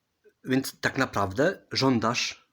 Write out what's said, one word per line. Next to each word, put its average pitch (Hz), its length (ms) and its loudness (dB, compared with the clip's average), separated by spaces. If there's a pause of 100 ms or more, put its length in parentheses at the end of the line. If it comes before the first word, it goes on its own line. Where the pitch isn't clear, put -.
(440)
Więc 131 360 -2
tak - 180 -2
naprawdę 123 760 0
żądasz 120 800 0